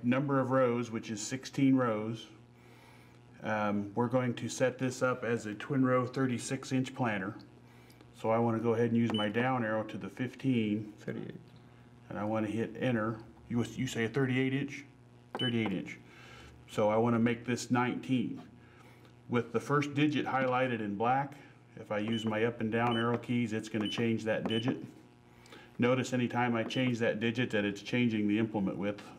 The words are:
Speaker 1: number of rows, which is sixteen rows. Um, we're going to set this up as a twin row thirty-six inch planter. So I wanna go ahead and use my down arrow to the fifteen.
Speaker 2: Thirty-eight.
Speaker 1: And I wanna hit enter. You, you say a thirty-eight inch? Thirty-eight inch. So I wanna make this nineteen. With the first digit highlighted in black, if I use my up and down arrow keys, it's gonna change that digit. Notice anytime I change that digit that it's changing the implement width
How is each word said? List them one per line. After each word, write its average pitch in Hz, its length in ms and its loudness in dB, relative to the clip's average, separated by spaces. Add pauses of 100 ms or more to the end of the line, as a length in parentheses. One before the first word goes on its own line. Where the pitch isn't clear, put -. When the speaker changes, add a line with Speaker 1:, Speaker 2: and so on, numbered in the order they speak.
Speaker 1:
number 135 380 2
of 123 100 0
rows, 120 400 4
which 113 200 -6
is 107 100 -6
sixteen 135 560 2
rows. 117 520 0 (1120)
Um, 104 520 -2
we're 120 140 0
going 123 260 0
to 117 140 -6
set 123 300 0
this 127 240 -2
up 127 200 0
as 113 240 -2
a 104 80 -6
twin 131 300 0
row 127 220 4
thirty-six 131 640 -2
inch 131 220 0
planter. 107 400 -2 (800)
So - 160 -2
I 113 80 4
wanna 117 200 2
go 117 160 2
ahead 117 120 4
and 117 100 2
use 117 160 4
my 107 160 0
down 120 360 0
arrow 110 200 0
to - 140 -10
the 95 100 -8
fifteen. 110 920 0
Speaker 2:
Thirty-eight. - 380 -10 (680)
Speaker 1:
And 95 100 -8
I 101 60 -4
wanna 110 220 0
hit 107 340 -4
enter. 117 360 0 (340)
You, 120 120 0 (140)
you 127 100 -2
say 120 180 -2
a 110 40 0
thirty-eight 131 460 0
inch? - 320 -6 (520)
Thirty-eight 117 340 0
inch. - 260 -6 (720)
So 107 180 2
I 107 80 2
wanna 117 220 4
make 117 260 2
this 120 260 -2
nineteen. 123 680 0 (880)
With 120 240 0
the 110 80 0
first 143 340 0
digit 143 300 2
highlighted 127 560 0
in 101 160 -4
black, 135 380 2 (420)
if 110 140 -10
I 107 80 0
use 110 260 -2
my 110 200 0
up 117 160 -2
and 113 100 -2
down 117 260 2
arrow 117 220 2
keys, 120 340 -2
it's 110 160 -4
gonna 107 200 -2
change 113 360 0
that 104 240 0
digit. 113 340 0 (960)
Notice 123 340 2
anytime 120 420 2
I 113 80 2
change 123 380 0
that 107 180 2
digit 117 320 0
that 104 140 2
it's 101 180 -2
changing 110 460 2
the 104 100 4
implement 110 400 0
width 104 240 -4 (160)